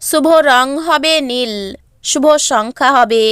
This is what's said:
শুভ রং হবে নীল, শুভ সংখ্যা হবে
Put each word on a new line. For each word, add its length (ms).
শুভ 240
রং 220
হবে 420
নীল, 320
শুভ 200
সংখ্যা 480
হবে 400